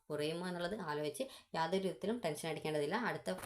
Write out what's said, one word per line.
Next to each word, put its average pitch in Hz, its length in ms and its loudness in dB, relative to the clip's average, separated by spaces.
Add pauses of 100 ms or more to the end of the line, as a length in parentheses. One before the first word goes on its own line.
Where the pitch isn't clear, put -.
കുറയുമോ 156 400 0
എന്നുള്ളത് 175 260 -2 (140)
ആലോചിച്ച് 151 340 0 (340)
യാതൊരു 175 300 4
വിധത്തിലും 190 380 0
ടെൻഷൻ 156 280 0
അടിക്കേണ്ടതില്ല. 151 420 2 (140)
അടുത്ത 170 360 -2